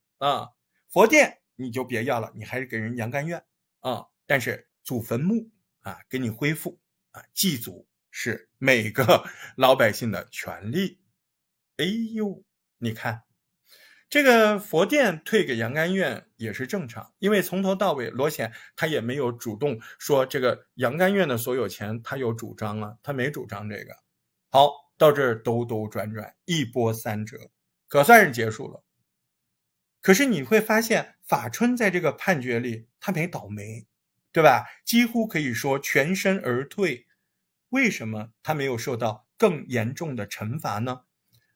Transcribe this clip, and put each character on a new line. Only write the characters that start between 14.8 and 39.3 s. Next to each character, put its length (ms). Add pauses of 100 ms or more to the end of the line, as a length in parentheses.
殿 400
退 220
给 100
阳 160
干 220
院 320 (100)
也 160
是 140
正 220
常， 320
因 100
为 100
从 220
头 140
到 160
尾 180
罗 180
显 240 (220)
他 140
也 120
没 140
有 160
主 260
动 220 (220)
说 260
这 140
个 340
阳 220
干 180
院 140
的 100
所 160
有 140
权 340
他 140
有 160
主 240
张 240
啊， 240
他 80
没 180
主 160
张 240
这 140
个。 180 (480)
好， 200 (280)
到 120
这 120
儿 200
兜 220
兜 240
转 240
转， 220 (100)
一 180
波 300
三 320
折， 260 (380)
可 160
算 220
是 60
结 180
束 200
了。 140 (1200)
可 100
是 140
你 160
会 180
发 180
现， 440
法 260
春 260
在 160
这 120
个 100
判 300
决 160
里 280 (140)
他 100
没 160
倒 220
霉， 380 (440)
对 120
吧？ 240 (180)
几 220
乎 200
可 120
以 160
说 240
全 360
身 240
而 300
退。 380 (640)
为 200
什 160
么 360
他 100
没 140
有 100
受 180
到 320 (120)